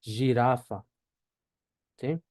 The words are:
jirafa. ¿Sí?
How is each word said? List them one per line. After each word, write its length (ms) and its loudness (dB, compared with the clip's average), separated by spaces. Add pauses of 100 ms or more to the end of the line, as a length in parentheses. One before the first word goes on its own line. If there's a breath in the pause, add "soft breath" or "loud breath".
jirafa. 840 0 (1120)
¿Sí? 340 -4